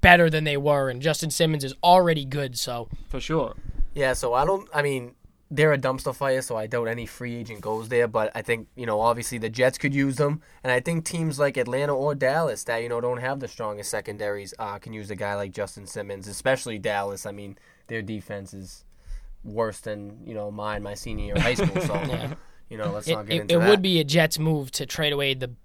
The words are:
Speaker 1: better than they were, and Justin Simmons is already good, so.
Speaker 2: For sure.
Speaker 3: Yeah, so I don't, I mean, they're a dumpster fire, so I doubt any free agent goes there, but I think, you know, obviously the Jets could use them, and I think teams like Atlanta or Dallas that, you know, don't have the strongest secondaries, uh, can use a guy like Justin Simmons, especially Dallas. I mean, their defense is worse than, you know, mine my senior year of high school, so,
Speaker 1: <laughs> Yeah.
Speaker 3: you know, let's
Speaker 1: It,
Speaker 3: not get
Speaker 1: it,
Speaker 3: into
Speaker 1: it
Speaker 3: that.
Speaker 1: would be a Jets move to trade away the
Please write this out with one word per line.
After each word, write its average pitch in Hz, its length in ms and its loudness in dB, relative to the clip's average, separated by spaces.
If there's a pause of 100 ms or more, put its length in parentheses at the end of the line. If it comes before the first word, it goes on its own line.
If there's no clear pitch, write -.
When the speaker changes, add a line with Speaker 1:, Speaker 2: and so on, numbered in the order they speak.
Speaker 1:
better 175 280 10
than 156 140 0
they 147 140 0
were, 139 320 2
and 123 120 -6
Justin 156 300 0
Simmons 156 320 2
is 135 180 -6
already 170 440 6
good, 131 320 -4
so. 120 320 -6 (180)
Speaker 2:
For 131 140 -6
sure. 143 340 -2 (380)
Speaker 3:
Yeah, 135 180 2
so 123 220 0
I 131 100 4
don't, 190 300 0
I 147 80 2
mean, 131 340 -2 (380)
they're 151 200 6
a 139 40 4
dumpster 131 380 -2
fire, 131 260 2
so 123 140 -4
I 110 100 -4
doubt 120 220 0
any 117 180 -4
free 120 300 -8
agent 113 240 -10
goes 110 300 -4
there, 120 180 4
but 110 260 2
I 113 80 -6
think, 113 360 -4
you 123 80 -8
know, 107 160 2
obviously 117 360 2
the 110 120 -4
Jets 127 280 2
could 139 160 0
use 139 220 2
them, 147 260 0 (220)
and 127 80 0
I 127 80 4
think 165 240 -2
teams 160 360 -2
like 143 180 2
Atlanta 131 360 0
or 139 220 0
Dallas 135 480 0
that, 117 140 -2
you 117 100 -4
know, 117 140 -2
don't 123 160 -2
have 135 240 -4
the 120 80 -10
strongest 104 420 -8
secondaries, 104 680 -6
uh, 101 200 -6
can 113 140 -14
use 107 180 -10
a 101 60 -6
guy 101 180 -2
like 101 160 -4
Justin 101 340 -8
Simmons, 98 440 -10
especially 117 500 -2
Dallas. 101 460 -2
I 104 80 -8
mean, 101 240 -14 (300)
their 113 140 -6
defense 101 520 -10
is 95 320 -16 (580)
worse 110 380 -4
than, 104 440 -10
you 117 80 -12
know, 104 180 -6
mine 107 320 -4
my 101 100 -8
senior 107 320 -6
year 104 100 -4
of - 60 2
high 127 140 4
school, 185 260 0
so, 143 120 -2
Speaker 1:
<laughs> 151 140 -2
Yeah. 147 260 -4 (360)
Speaker 3:
you 113 80 -12
know, 107 160 -4
let's 104 160 -6
Speaker 1:
It, 165 60 2
Speaker 3:
not 104 120 -8
get 156 80 0
Speaker 1:
it, 165 60 0
Speaker 3:
into 170 140 2
Speaker 1:
it 170 40 8
Speaker 3:
that. 175 100 6
Speaker 1:
would 208 120 8
be 185 180 2
a 147 60 2
Jets 156 340 2
move 151 320 0
to 143 140 -4
trade 147 260 -2
away 139 220 0
the 127 180 -4 (140)